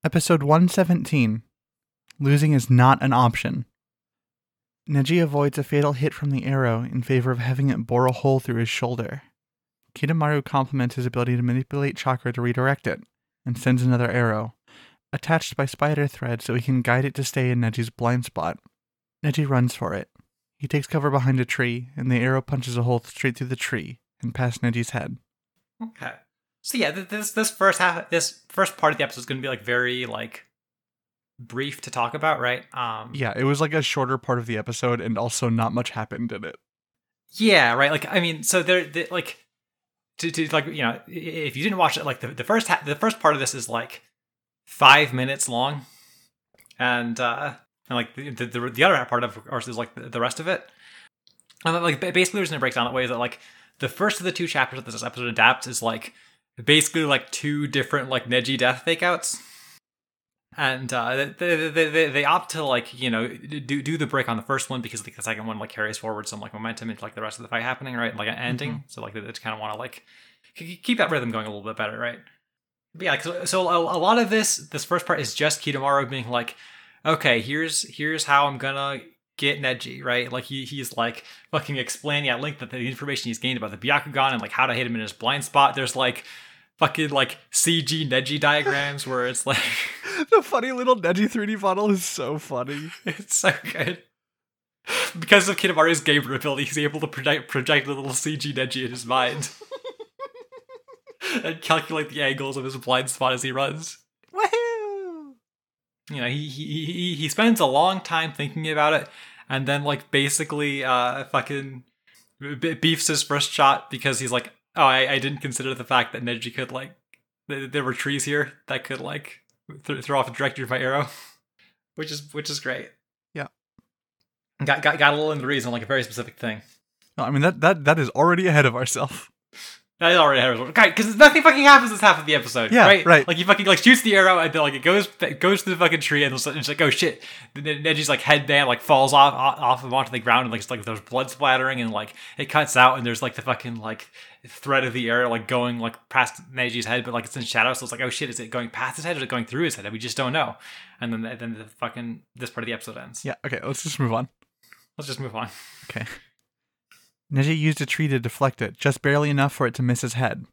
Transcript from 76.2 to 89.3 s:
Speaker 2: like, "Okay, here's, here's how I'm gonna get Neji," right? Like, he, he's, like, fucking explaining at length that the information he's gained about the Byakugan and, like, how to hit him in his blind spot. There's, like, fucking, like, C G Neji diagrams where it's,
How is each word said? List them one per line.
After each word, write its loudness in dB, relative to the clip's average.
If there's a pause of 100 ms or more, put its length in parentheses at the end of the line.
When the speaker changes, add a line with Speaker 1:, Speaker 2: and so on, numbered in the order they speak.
Speaker 2:
like, -4 (480)
"Okay, 2
here's, -4
here's -4
how 4
I'm -6
gonna -6 (360)
get 0
Neji," -6
right? -2
Like, -6
he, -10
he's, -10
like, -2 (300)
fucking -4
explaining -2
at 0
length -8
that -12
the -10
information -6
he's -6
gained -4
about -8
the -12
Byakugan 0
and, -4
like, -8
how 0
to 0
hit -4
him -4
in -6
his -10
blind -2
spot. 4
There's, -4
like, -2 (540)
fucking, 2
like, 0 (140)
C 0
G -4
Neji 0
diagrams 0
where -2
it's, -6